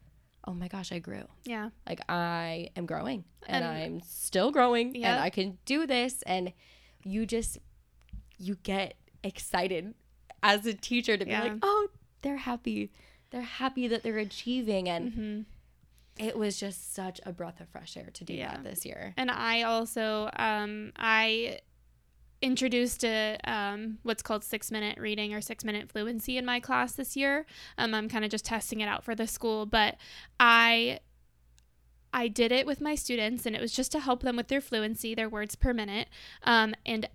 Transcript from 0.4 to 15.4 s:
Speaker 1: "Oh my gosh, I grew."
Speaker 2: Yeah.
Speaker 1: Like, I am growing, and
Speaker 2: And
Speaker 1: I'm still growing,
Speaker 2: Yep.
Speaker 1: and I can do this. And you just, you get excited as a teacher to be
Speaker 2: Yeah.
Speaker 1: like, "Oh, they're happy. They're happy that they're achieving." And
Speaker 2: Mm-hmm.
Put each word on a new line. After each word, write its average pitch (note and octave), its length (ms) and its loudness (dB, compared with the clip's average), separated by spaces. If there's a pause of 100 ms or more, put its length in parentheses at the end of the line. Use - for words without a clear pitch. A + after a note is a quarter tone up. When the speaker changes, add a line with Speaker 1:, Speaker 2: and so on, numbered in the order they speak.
Speaker 1:
"Oh F#3 100 -6
my F3 120 -6
gosh, F#3 240 -8
I F3+ 80 -4
grew." - 260 -10 (200)
Speaker 2:
Yeah. A3 260 -6 (160)
Speaker 1:
Like, F3 220 -6
I E3+ 640 -2
am F3 120 -4
growing, E3+ 380 -4 (220)
and - 180 0
Speaker 2:
And D#3+ 120 -4
Speaker 1:
I'm E3 240 -6
still - 500 0
growing, B3 460 4
Speaker 2:
Yep. A#3 120 -4
Speaker 1:
and G3 120 4
I E3 100 2
can F#3+ 360 -2
do D4+ 200 2
this. B3+ 360 0
And F3+ 300 -2 (520)
you G#3 220 -2
just, A3+ 320 -2 (800)
you F#3 180 -4
get G3 400 -2 (260)
excited F#3+ 720 -2 (480)
as G#3 240 6
a A3+ 80 2
teacher A#3 420 2
to G3 80 0
be F3+ 60 -4
Speaker 2:
Yeah. G#3 140 0
Speaker 1:
like, A3 180 -2
"Oh, G#4 260 4 (340)
they're C#4 160 -2
happy. A#3 520 -4 (400)
They're B3 120 -8
happy B3+ 460 -2
that A3+ 140 0
they're A3 160 -2
achieving." G#3+ 720 0
And F3 240 -2
Speaker 2:
Mm-hmm. G#3+ 280 -4 (880)